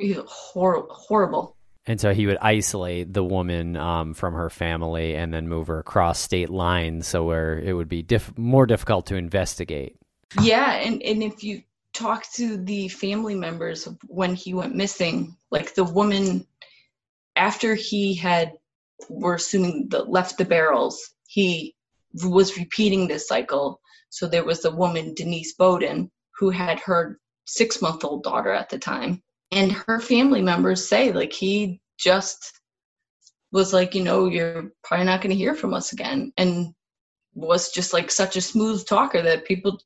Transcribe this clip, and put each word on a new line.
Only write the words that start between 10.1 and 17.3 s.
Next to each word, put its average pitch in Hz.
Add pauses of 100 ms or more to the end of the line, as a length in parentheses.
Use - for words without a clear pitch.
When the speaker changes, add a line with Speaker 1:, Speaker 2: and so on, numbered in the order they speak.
Speaker 1:
Yeah, 233
and, -
and 214
if 208
you 208 (320)
talk 220
to 226
the 190
family 208
members 165
of -
when 180
he 180
went 180
missing, 175 (140)
like, -
the 196
woman, 190 (880)